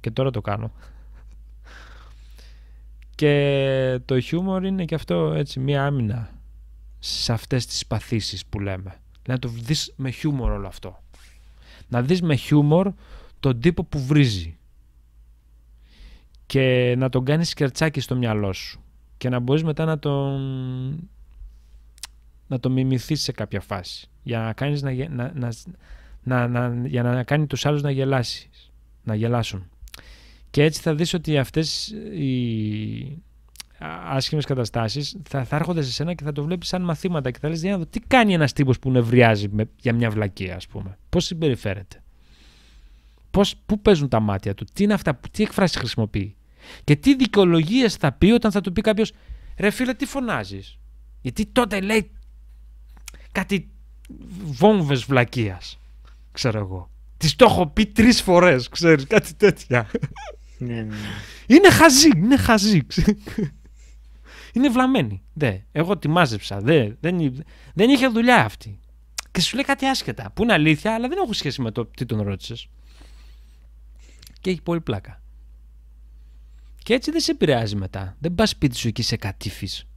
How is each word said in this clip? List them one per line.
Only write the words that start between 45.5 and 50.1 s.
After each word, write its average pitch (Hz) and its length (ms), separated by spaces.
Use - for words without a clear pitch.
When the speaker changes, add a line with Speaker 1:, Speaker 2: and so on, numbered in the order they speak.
Speaker 1:
χρησιμοποιεί; 104 600
Και 147 120
τι 269 200
δικαιολογίες 202 800
θα 143 180
πει 185 180
όταν 233 200
θα 196 100
του 185 120
πει 170 80
κάποιος, 214 320
«Ρε 202 120
φίλε, 247 240
τι 262 120
φωνάζεις;» 117 720